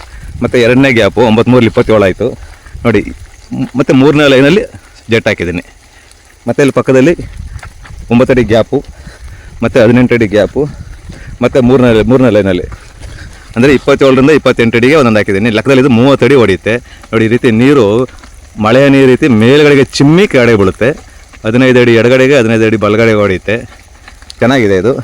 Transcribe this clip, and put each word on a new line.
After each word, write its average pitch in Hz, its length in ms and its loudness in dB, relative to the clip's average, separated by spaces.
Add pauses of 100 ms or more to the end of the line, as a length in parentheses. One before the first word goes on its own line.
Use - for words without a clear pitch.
(420)
ಮತ್ತು 123 160 -2
ಎರಡನೇ 127 340 2
ಗ್ಯಾಪು 104 280 0
ಒಂಬತ್ತು 113 300 2
ಮೂರಲ್ಲಿ 123 180 2
ಇಪ್ಪತ್ತೇಳು 110 360 0
ಆಯಿತು. 98 340 -4 (460)
ನೋಡಿ, 107 180 0 (500)
ಮ್-, 127 240 -8
ಮತ್ತು 139 180 -2
ಮೂರನೇ 143 340 2
ಲೈನಲ್ಲಿ 139 320 2 (500)
ಜೆಟ್ 113 180 0
ಹಾಕಿದ್ದೀನಿ. 87 340 -6 (840)
ಮತ್ತು 120 140 -2
ಇಲ್ಲಿ 139 100 0
ಪಕ್ಕದಲ್ಲಿ 131 420 0 (960)
ಒಂಬತ್ತು 123 220 0
ಅಡಿ 123 120 0
ಗ್ಯಾಪು, 113 400 -2 (800)
ಮತ್ತು 117 180 0
ಹದಿನೆಂಟು 120 340 2
ಅಡಿ 113 120 0
ಗ್ಯಾಪು, 104 640 -4 (500)
ಮತ್ತು 123 200 0
ಮೂರನೇ, 123 400 2
ಮೂರನೇ 127 280 2
ಲೈನಲ್ಲಿ 95 320 0 (920)
ಅಂದರೆ 131 180 2
ಇಪ್ಪತ್ತೇಳರಿಂದ 135 560 2
ಇಪ್ಪತ್ತೆಂಟು 123 460 0
ಅಡಿಗೆ 123 180 2
ಒಂದೊಂದು 120 240 2
ಹಾಕಿದ್ದೀನಿ. 101 320 -2
ಲೆಕ್ಕದಲ್ಲಿ 113 300 0
ಇದು 139 80 2
ಮೂವತ್ತು 127 360 2
ಅಡಿ 127 100 2
ಹೊಡೆಯುತ್ತೆ. 107 420 0 (360)
ನೋಡಿ, 110 120 0
ಈ 110 40 -2
ರೀತಿ 120 220 0
ನೀರು 120 540 2 (540)
ಮಳೆಯ 117 300 2
ನೀರು 135 180 4
ರೀತಿ 127 220 2
ಮೇಲ್ಗಡೆಗೆ 139 560 2
ಚಿಮ್ಮಿ 160 440 0
ಕೆಳಗಡೆ 120 280 2
ಬೀಳುತ್ತೆ. 98 340 0 (560)
ಹದಿನೈದು 123 340 2
ಅಡಿ 120 140 2
ಎಡಗಡೆಗೆ, 131 440 2
ಹದಿನೈದು 113 280 0
ಅಡಿ 110 100 0
ಬಲಗಡೆಗೆ 107 400 0
ಹೊಡೆಯುತ್ತೆ. 101 400 -2 (840)
ಚೆನ್ನಾಗಿದೆ 117 380 0
ಇದು. 95 160 -2 (120)